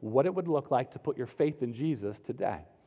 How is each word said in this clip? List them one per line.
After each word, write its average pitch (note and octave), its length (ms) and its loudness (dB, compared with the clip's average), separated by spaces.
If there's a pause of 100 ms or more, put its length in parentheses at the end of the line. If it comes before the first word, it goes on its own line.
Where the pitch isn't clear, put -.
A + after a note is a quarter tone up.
what A#2 240 4
it F#3 100 0
would F3+ 140 -2
look C#3+ 200 0
like C3 220 2
to - 80 -12
put - 180 -4
your B2 100 -4
faith D3+ 360 0
in A#2+ 80 -2
Jesus A2+ 480 -2
today. G2 460 -4 (220)